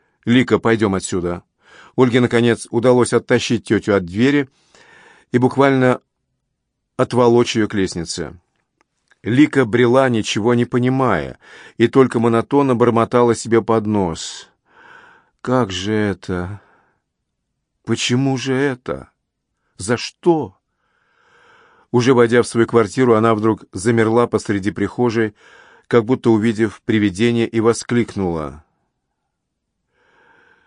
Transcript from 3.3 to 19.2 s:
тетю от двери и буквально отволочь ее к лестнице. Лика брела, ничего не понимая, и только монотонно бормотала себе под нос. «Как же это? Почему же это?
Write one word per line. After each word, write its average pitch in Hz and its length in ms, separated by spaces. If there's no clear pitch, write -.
тетю 104 300
от 95 100
двери 127 460
и 123 60
буквально 127 640
отволочь 120 600
ее 104 120
к - 60
лестнице. 87 640
Лика 135 420
брела, 123 440
ничего 113 460
не 120 100
понимая, 120 720
и 117 120
только 123 320
монотонно 120 540
бормотала 117 600
себе 113 280
под 110 240
нос. 95 640
«Как 123 300
же 95 220
это? 95 680
Почему 127 520
же 131 180
это? 127 560